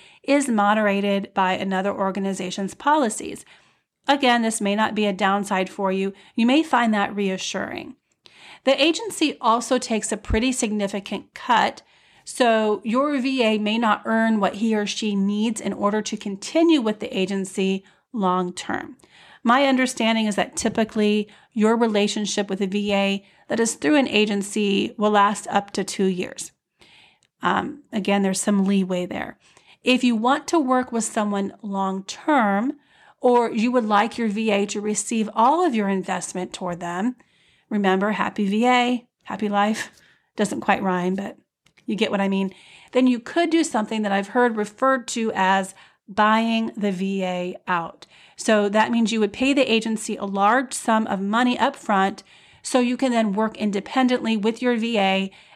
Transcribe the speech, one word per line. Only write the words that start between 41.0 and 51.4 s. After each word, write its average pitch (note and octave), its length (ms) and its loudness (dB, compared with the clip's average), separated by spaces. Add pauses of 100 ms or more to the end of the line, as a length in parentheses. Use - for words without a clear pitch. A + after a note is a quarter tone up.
but G3+ 200 -10 (480)
you G#3+ 120 -4
get G#3+ 140 0
what G3+ 100 -2
I G3 80 0
mean. G3 260 -2 (380)
Then B3+ 140 4
you B3 120 4
could E4+ 320 -2
do E4 140 4
something A3 380 -2
that G3+ 100 0
I've G3 160 0
heard A#3+ 280 2
referred B3 520 -2
to A3+ 260 -2
as F#3+ 400 0 (340)
buying A3+ 680 2
the G3+ 160 -2
V F#3+ 320 -2
A F3+ 320 -6 (100)
out. E3+ 400 -4 (300)
So G#3 320 2
that G#3+ 220 2
means A#3 220 2
you A3+ 80 0
would G3+ 120 2
pay C4 200 0
the C4+ 180 2
agency A3 460 -2
a - 80 -8
large G3+ 480 2
sum A3 340 0
of G3 140 -4
money A#3 380 0